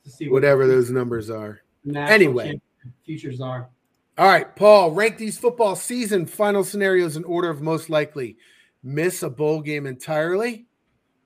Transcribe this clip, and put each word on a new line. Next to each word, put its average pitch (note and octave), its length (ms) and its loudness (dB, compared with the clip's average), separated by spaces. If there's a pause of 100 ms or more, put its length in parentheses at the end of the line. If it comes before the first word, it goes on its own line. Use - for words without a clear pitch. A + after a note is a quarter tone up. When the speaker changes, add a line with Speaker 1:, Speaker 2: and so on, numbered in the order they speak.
Speaker 1:
to C3+ 60 -20
see D3 180 -10
what B2+ 60 2
Speaker 2:
Whatever C3+ 320 4
Speaker 1:
the C3 80 4
Speaker 2:
those B2 160 2
numbers A#2+ 400 -6
are. G#2+ 320 -12 (220)
Speaker 1:
national C#3+ 280 -2
Speaker 2:
Anyway. C#3 320 4
Speaker 1:
championship B2 200 -10 (400)
futures C3+ 360 -12
are. B2+ 280 -10 (500)
Speaker 2:
All F3 80 6
right, F3 300 4
Paul, G3+ 340 8
rank G3 260 0
these G#3+ 220 -10
football A#3 380 0
season G#3 500 -4
final G3+ 380 0
scenarios F#3+ 520 0
in E3 80 -8
order E3+ 240 -2
of D3 140 -8
most D#3 260 -4
likely. D3 480 -4 (460)
Miss D#3 400 -4
a D#3+ 60 -4
bowl D3+ 320 -2
game D3 260 -8
entirely, F3 800 -4 (600)